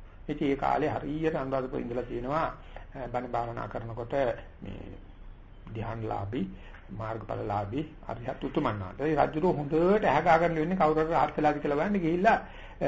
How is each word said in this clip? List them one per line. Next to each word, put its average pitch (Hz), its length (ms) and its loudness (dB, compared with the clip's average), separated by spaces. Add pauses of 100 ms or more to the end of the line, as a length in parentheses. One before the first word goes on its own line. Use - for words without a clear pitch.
(240)
ඉතින් 147 240 -2
ඒ 139 80 2
කාලේ 139 340 2
හරියට 156 460 -2
අනුරාධපුරේ 131 460 -2
ඉඳලා 120 220 -4
තියෙනවා, 123 420 -2 (440)
අ, 127 180 -8
බණ 120 220 -4
භාවනා 117 380 -4
කරනකොට 117 440 -8 (460)
මේ - 240 -12 (840)
ධ්‍යානලාභී, 110 800 -4 (460)
මාර්ගඵලලාභී, 110 920 -4 (200)
අරිහත් 120 400 -6
උතුමන්ලාට. 113 560 -2
ඒ 151 160 2
රජුරෝ 151 380 4
හොඳට 165 500 4
ඇහ 147 160 6
ගහගෙන 165 360 6
ඉන්නේ 165 200 2
කවුරු 156 240 6
හරි 160 140 2
රහත් 147 220 4
වෙලාද 151 220 4
කියලා 143 200 2
බලන්න 202 200 2
ගිහිල්ලා 180 400 4 (500)